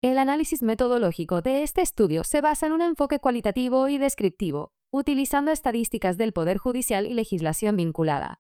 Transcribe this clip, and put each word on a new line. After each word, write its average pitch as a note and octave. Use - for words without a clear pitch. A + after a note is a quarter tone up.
El C4
análisis D4
metodológico A3
de C4+
este E4+
estudio G#3+
se -
basa D4+
en D#4
un D#4+
enfoque D4+
cualitativo B3+
y C#4+
descriptivo, G3
utilizando C#4+
estadísticas A3+
del A3
Poder F3+
Judicial A#3+
y A#3+
legislación G#3
vinculada. D#3